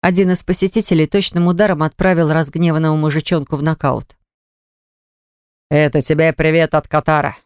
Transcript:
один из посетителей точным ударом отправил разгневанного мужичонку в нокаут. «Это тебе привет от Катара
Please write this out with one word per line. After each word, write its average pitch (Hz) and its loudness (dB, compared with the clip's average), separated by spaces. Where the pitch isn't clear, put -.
один 185 2
из 180 -2
посетителей 185 0
точным 175 0
ударом 175 0
отправил 165 0
разгневанного 160 0
мужичонку 156 -2
в 143 -6
нокаут. 151 -4
«Это 147 2
тебе 160 2
привет 160 0
от 151 -2
Катара 156 -2